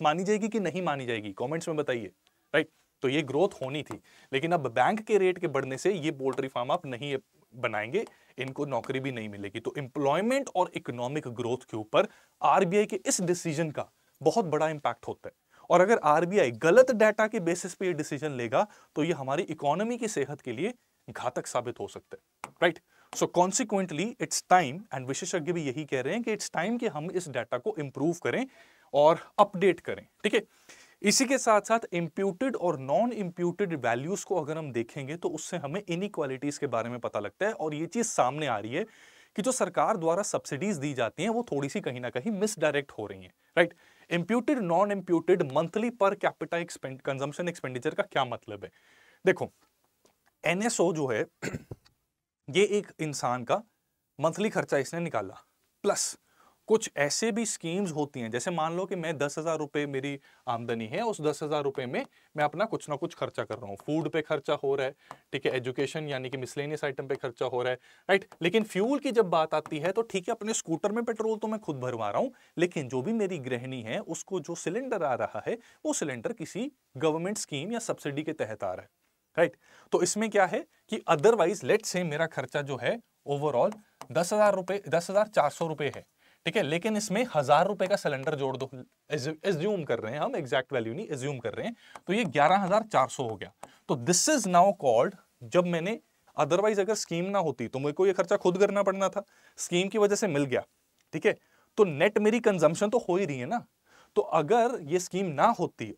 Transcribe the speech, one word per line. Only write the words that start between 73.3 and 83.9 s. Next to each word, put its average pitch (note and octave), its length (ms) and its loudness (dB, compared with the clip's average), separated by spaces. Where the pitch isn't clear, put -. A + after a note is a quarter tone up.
गृहिणी B2+ 420 -6
है A#2 180 -6
उसको F#3 400 -8
जो E3 160 -10
सिलेंडर A3 480 -4
आ C3+ 100 2
रहा A2 340 -4
है A3 100 -4
वो D4+ 80 0
सिलेंडर C3 400 -4
किसी G3 380 -8
गवर्नमेंट D#3+ 400 0
स्कीम D#3 340 -6
या A#3 80 -4
सब्सिडी D3+ 440 -6
के D#3 100 -6
तहत A2 300 -6
आ F#2 100 -4
रहा F2+ 80 -10
है, - 80 -20
राइट? E3+ 200 2
तो E3+ 100 4
इसमें G#3 280 0
क्या G3+ 160 4
है G3+ 200 -2
कि G#3+ 120 -4
otherwise F3+ 520 4
let's G3+ 220 2
say F3+ 180 -2
मेरा D#3+ 220 0
खर्चा D3 360 -4
जो C#3 160 -4
है E3 220 -2
overall C#3+ 460 2